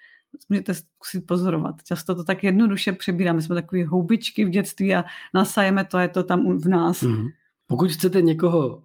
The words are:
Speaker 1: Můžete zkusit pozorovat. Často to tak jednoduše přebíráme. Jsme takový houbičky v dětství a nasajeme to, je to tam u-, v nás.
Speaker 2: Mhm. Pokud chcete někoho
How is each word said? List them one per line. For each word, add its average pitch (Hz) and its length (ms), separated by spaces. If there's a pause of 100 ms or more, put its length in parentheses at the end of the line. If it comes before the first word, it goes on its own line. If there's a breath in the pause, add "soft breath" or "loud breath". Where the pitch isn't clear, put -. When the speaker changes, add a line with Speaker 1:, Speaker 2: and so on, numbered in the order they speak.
(500 soft breath)
Speaker 1:
Můžete 196 240
zkusit - 480
pozorovat. 170 600
Často 175 320
to 175 80
tak 190 200
jednoduše 202 480
přebíráme. 175 500
Jsme 170 140
takový 175 280
houbičky 185 640
v 185 40
dětství 190 460
a 175 80 (300 loud breath)
nasajeme 196 520
to, 185 120
je 180 100
to 180 160
tam 185 220
u-, 180 140
v 160 80
nás. 175 340
Speaker 2:
Mhm. 113 260 (400)
Pokud 156 240
chcete 185 300
někoho 165 640